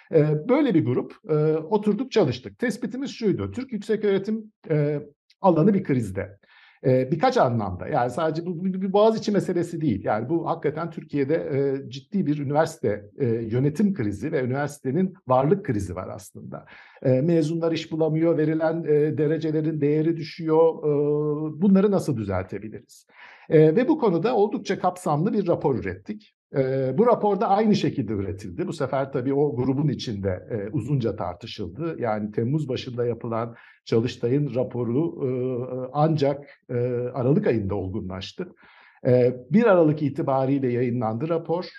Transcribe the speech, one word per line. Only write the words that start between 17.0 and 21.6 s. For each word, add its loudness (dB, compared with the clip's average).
E, 4
mezunlar 0
iş -6
bulamıyor, 2
verilen, 0
e, 2
derecelerin 0
değeri 2
düşüyor. 2
E, -2